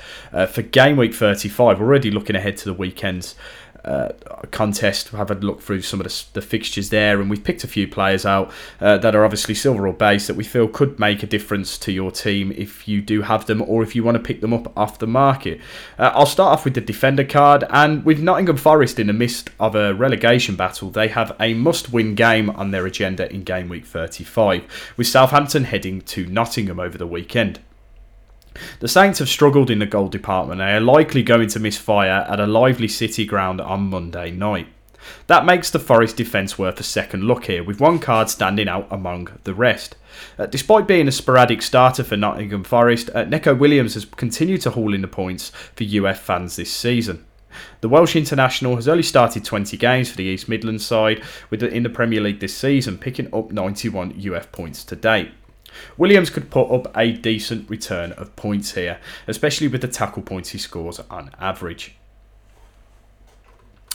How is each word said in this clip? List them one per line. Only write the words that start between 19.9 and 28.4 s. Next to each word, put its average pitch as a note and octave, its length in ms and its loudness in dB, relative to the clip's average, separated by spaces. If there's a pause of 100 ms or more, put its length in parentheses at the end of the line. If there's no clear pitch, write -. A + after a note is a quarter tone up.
relegation A#2 640 2
battle, F2+ 320 -4
they G#2+ 180 0
have A2 320 -2
a A2+ 140 0
must-win A#2 600 0
game A2 360 4
on G2 220 -4
their F#2 140 -2
agenda F#2+ 460 -4
in F#2+ 120 -10
game F2+ 260 -6
week E2+ 160 -12
thirty-five, F#2+ 800 -2 (340)
with B2 100 0
Southampton C#3 560 4
heading F#2+ 380 -4
to - 240 -8
Nottingham F#2+ 540 -4
over F2 180 -6
the F2 100 -8
weekend. F2+ 540 -4 (1160)